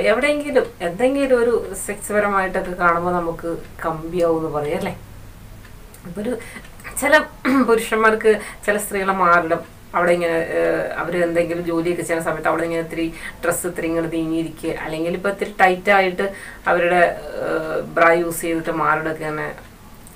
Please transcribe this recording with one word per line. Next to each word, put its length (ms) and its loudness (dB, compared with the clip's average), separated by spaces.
എവിടെയെങ്കിലും 560 2
എന്തെങ്കിലും 560 2
ഒരു 120 4
സെക്സ് 300 -6
പരമായിട്ടൊക്കെ 680 0
കാണുമ്പോൾ 380 4
നമുക്ക് 300 -4
കമ്പിയാവും 560 0
എന്ന് 160 -4
പറയും 240 -2
അല്ലേ? 140 -4
ഇപ്പോൾ 160 -8
ഒരു 80 -2
ചില 140 4
പുരുഷന്മാർക്ക് 640 4
ചില 180 2
സ്ത്രീകളെ 400 0
മാരടം 380 4
അവിടെ 200 4
ഇങ്ങനെ, 220 0
ഏഹ്, 260 2
അവർ 140 -4
എന്തെങ്കിലും 460 0
ജോലിയൊക്കെ 320 0
ചെയ്യുന്ന 260 -2
സമയത്ത് 240 -2
അവിടെ 160 0
ഇങ്ങനെ 180 -2
ഇത്തിരി 200 -4
dress 260 -2
ഇത്തിരി 200 -4
ഇങ്ങോട്ട് 260 -2
നീങ്ങിയിരിക്കുക, 540 -2
അല്ലെങ്കിൽ 340 -2
ഇപ്പോൾ 160 -2
ഇത്തിരി 260 -6
ടൈറ്റായിട്ട് 640 4
അവരുടെ, 320 4
ഏഹ്, 340 -2
bra 140 6
use 240 -4
ചെയ്തിട്ട് 360 -2
മാരടമൊക്കെ 420 0
ഇങ്ങനെ, 240 -4